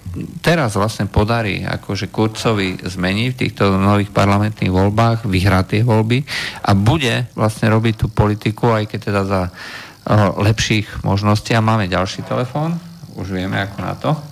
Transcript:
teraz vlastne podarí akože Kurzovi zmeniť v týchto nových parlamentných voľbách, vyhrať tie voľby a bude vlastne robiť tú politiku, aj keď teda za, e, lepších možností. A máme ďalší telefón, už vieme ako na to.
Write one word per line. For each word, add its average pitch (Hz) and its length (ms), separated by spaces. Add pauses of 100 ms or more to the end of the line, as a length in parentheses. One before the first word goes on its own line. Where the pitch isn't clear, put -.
(420)
teraz 151 320
vlastne 104 320
podarí 107 560
akože 90 480
Kurzovi 107 680
zmeniť 92 540
v 127 80
týchto 98 400
nových 101 320
parlamentných 101 580
voľbách, 107 540
vyhrať 92 480
tie 107 160
voľby 113 400 (400)
a 101 80
bude 120 580
vlastne 113 380
robiť 110 260
tú - 140
politiku, 107 640
aj 107 160
keď 104 100
teda 101 240
za, 95 180
e, 87 80 (920)
lepších 107 580
možností. 104 540
A 113 80
máme 110 240
ďalší 92 340
telefón, 147 560 (380)
už 92 160
vieme 95 260
ako 101 220
na 95 180
to. - 140 (220)